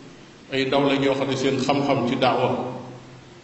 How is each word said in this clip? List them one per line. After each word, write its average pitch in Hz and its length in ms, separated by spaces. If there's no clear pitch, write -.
ay 135 140
ndaw 139 220
lañ 135 160
yoo 135 100
xam 135 140
ne 131 80
seen 135 240
xam-xam 139 480
ci 120 80
daawa 123 340